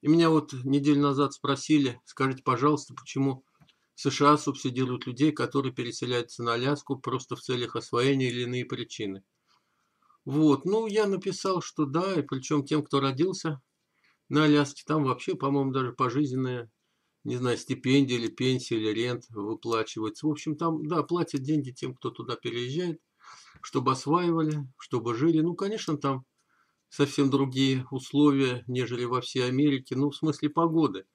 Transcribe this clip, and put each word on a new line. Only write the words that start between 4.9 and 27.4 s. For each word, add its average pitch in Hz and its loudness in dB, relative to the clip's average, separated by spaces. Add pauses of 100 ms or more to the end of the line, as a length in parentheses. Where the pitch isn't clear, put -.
людей, 135 0
которые 131 -2
переселяются 120 -6
на 117 0
Аляску 135 -2
просто 127 -6
в - -18
целях 123 -4
освоения 127 0
или 120 -6
иные 123 -4
причины?" 110 -8 (1000)
Вот, 143 4
ну, 220 0
я 208 2
написал, 190 -2
что - -4
да, 175 -2
и 156 0
причём 139 -2
тем, 151 -2
кто 139 -2
родился 147 -2 (680)
на 147 2
Аляске, 147 2
там 151 0
вообще, 131 -2
по-моему, 139 0
даже 127 -2
пожизненная, 127 -2 (520)
не 120 -4
знаю, 123 0
стипендия 127 2
или 117 -2
пенсия, 127 -2
или 110 0
рент 120 -4
выплачивается. 110 -4
В 156 0
общем, 147 -6
там, 160 -2
да, 156 0
платят 160 -2
деньги 135 -2
тем, 131 -8
кто - -6
туда 117 -8
переезжает, 131 -4 (600)
чтобы 127 -2
осваивали, 156 0 (100)
чтобы 117 -4
жили. 156 2
Ну, 170 0
конечно, 196 -4
там 135 -2 (640)
совсем 139 2
другие 135 2